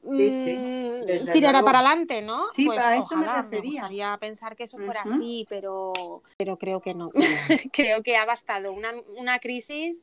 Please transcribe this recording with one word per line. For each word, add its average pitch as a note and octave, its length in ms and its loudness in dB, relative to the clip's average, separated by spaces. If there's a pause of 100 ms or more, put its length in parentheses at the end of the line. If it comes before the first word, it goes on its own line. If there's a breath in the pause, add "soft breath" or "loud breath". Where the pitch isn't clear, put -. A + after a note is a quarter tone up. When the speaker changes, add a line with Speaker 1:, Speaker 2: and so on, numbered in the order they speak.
Speaker 1:
ujú. C4+ 140 -4
Sí, C4+ 140 6
sí, C4 240 -2
Speaker 2:
mm, B3+ 520 -6
Speaker 1:
desde F#3 260 0
Speaker 2:
tirara C#4 280 8
Speaker 1:
luego. C4 60 6
Speaker 2:
para C4 140 8
adelante", C#4 420 2
¿no? A#3 220 -4 (100)
Speaker 1:
Sí, C#4 120 2
Speaker 2:
Pues A3 120 2
Speaker 1:
a A#3+ 180 4
eso E3 200 -2
me D#3 100 0
Speaker 2:
ojalá, B3 160 -2
me A3 140 -8
Speaker 1:
refería. C4 260 -6
Speaker 2:
gustaría G3+ 360 -6
pensar G#3+ 380 -12
que - 80 -10
eso - 140 -18
fuera G#3 260 -6
Speaker 1:
Ujú. G#3+ 100 -2
Speaker 2:
así, A#3 340 -4
pero... F#3+ 760 -6 (140)
pero F#3+ 200 -4
creo F#3+ 240 -4
que F#3 140 -8
no. E3+ 200 -8
Speaker 1:
Ya. C4+ 60 4
Speaker 2:
<laughs> D4+ 520 2
Creo A3+ 300 2
que A#3+ 140 0
ha A3 80 4
bastado G#3 480 -4
una, G#3+ 200 -8 (240)
una B3 220 -2
crisis D4 640 -6